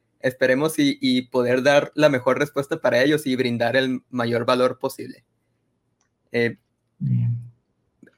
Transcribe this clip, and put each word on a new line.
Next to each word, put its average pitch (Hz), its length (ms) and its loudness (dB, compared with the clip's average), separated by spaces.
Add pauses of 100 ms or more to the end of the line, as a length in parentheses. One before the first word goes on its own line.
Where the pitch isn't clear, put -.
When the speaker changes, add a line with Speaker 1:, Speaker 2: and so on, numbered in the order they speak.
(200)
Speaker 1:
Esperemos 131 600 0
y, 143 200 2
y 127 300 0
poder 127 340 0
dar 143 320 2
la 151 140 4
mejor 127 300 0
respuesta 147 420 -4
para 123 200 2
ellos 151 240 0
y 127 120 -2
brindar 120 400 0
el 127 320 -2
mayor 120 360 -4
valor 127 340 0
posible. - 440 -10 (1120)
Eh, 117 240 -2 (420)
Speaker 2:
Bien. 120 380 -2 (800)